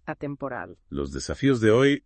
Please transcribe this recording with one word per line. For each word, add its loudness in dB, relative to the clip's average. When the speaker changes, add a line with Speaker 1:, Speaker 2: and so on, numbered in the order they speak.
Speaker 1:
atemporal. -10
Speaker 2:
Los -6
desafíos -2
de 6
hoy 4